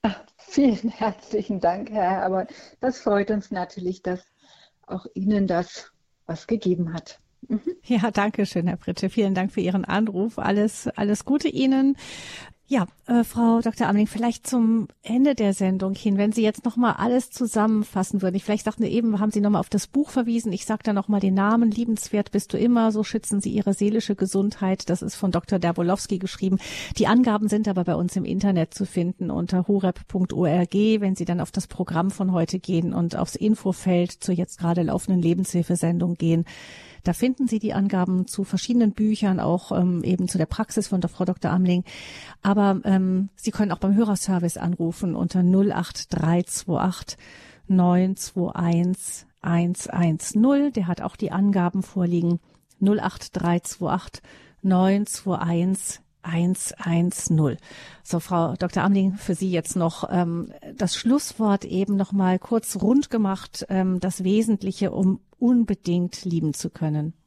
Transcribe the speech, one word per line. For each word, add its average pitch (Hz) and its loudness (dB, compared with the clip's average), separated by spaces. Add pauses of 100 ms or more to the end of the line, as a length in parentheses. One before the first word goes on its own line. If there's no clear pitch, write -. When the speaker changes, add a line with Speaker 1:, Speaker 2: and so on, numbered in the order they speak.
Speaker 1:
Ach, 202 -2 (220)
vielen 233 2
herzlichen 208 -4
Dank, 180 -2
Herr 202 0
Herber. 190 -2 (320)
Das 254 -4
freut 202 2
uns 208 -4
natürlich, 180 -6
dass 185 -6 (640)
auch - -10
Ihnen 196 0
das 175 -4 (340)
was - -10
gegeben 180 0
hat. - -14 (280)
Mhm. 254 -2 (220)
Speaker 2:
Ja, 226 0
danke 208 0
schön, 175 -2
Herr 175 -2
Pritsche. 185 -4
Vielen 196 0
Dank 185 -2
für 202 -4
Ihren 185 0
Anruf. 208 -2
Alles, 208 -2
alles 208 -2
Gute 294 0
Ihnen. 269 2 (760)
Ja, 220 2 (220)
äh, 240 4
Frau 233 2
Doktor 226 0
Amling, 208 4
vielleicht 226 -4
zum 226 2 (120)
Ende 269 2
der 208 2
Sendung 190 0
hin, 196 0
wenn 214 2
Sie 226 0
jetzt 214 0
noch 233 -2
mal 240 4
alles 240 0
zusammenfassen 214 0
würden. 185 0
Ich 196 -2
vielleicht 208 -2
sagte 220 -2
eben, 220 0
haben 214 2
Sie 202 0
noch 208 4
mal 208 4
auf - -2
das - -2
Buch 294 -2
verwiesen. 233 0
Ich - -8
sag 214 -4
da 214 0
noch 196 -2
mal 208 2
den 190 2
Namen, 214 4
Liebenswert 214 -2
bist - -4
du - -2
immer, 233 4
so 214 0
schützen 202 -4
Sie 214 -4
Ihre 202 0
seelische 208 0
Gesundheit. 196 -2
Das 180 -2
ist - -8
von 190 -2
Doktor 175 0
Dabolowski 175 0
geschrieben. 190 -2 (400)
Die 220 4
Angaben 214 4
sind 214 0
aber 185 0
bei 170 0
uns 175 -2
im 190 -2
Internet 185 0
zu 196 -4
finden 175 -4
unter 175 -2
horeb 196 0
punkt 185 -2
org, 175 0
wenn 208 2
Sie 175 -4
dann 175 -2
auf - -8
das 190 -6
Programm 180 -2
von 185 -2
heute 175 0
gehen 170 -2
und 170 -2
aufs - -4
Infofeld 185 0
zur - -2
jetzt 175 -6
gerade 170 0
laufenden 180 0
Lebenshilfesendung 175 0
gehen. 165 2 (580)
Da 175 2
finden 254 0
Sie 226 0
die 214 -4
Angaben 185 0
zu - -4
verschiedenen 220 2
Büchern, 214 0
auch, 175 0
ähm, 180 2
eben 180 0
zu 190 -4
der 165 2
Praxis - -4
von 185 0
der 170 -2
Frau - -4
Doktor - -2
Amling. 180 2 (580)
Aber, 202 2
ähm, 190 2
Sie - -4
können 208 0
auch 185 -4
beim 196 2
Hörerservice 190 0
anrufen 170 -2
unter 180 0
null 190 4
acht - -6
drei 170 2
zwei - -4
acht - -4 (500)
neun 185 4
zwei - -4
eins 170 -2 (160)
eins 170 0
eins 165 0
null. 277 4
Der 190 -2
hat 175 -4
auch - -8
die - -6
Angaben 190 2
vorliegen. 175 0 (400)
Null 208 4
acht - -6 (100)
drei 175 2
zwei - -6
acht - -6 (400)
neun 190 4
zwei - -4
eins 170 -2 (200)
eins 170 -2
null. 156 2 (460)
So, 170 -4
Frau 170 -2
Doktor 180 -2
Amling, 196 2
für 196 -4
Sie 190 -4
jetzt 175 -2
noch, 165 -2
ähm, 170 -2 (240)
das 190 -2
Schlusswort 220 0
eben 196 -2
noch 190 0
mal 185 2
kurz - -4
rund 269 2
gemacht, - -2
ähm, 185 0
das 185 -4
Wesentliche, 202 0
um 190 2 (180)
unbedingt 214 0
lieben 160 0
zu - -8
können. 151 -4 (140)